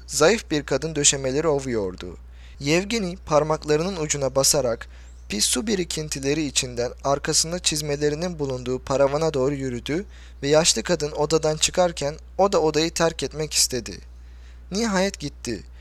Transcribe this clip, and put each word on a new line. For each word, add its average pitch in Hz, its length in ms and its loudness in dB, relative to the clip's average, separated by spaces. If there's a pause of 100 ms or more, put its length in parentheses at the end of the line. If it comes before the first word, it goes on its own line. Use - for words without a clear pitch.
zayıf 160 440 4
bir 147 160 0
kadın 151 280 -2
döşemeleri 143 540 2
ovuyordu. 107 680 -2 (440)
Yevgeni 185 560 0
parmaklarının 156 800 2
ucuna 147 380 -2
basarak 135 540 2 (400)
pis 208 160 -2
su 247 220 0
birikintileri 156 800 -2
içinden 123 460 -2 (120)
arkasında 156 540 0
çizmelerinin 151 800 -2
bulunduğu 127 400 -4
paravana 143 560 2
doğru 139 200 2
yürüdü 135 500 -4 (380)
ve 139 60 0
yaşlı 160 340 4
kadın 151 300 0
odadan 156 440 2
çıkarken 170 580 0 (240)
o 196 140 6
da 170 100 4
odayı 156 320 2
terk 165 280 0
etmek 147 300 -6
istedi. 104 480 -2 (680)
Nihayet 196 480 0
gitti. 123 440 -8 (180)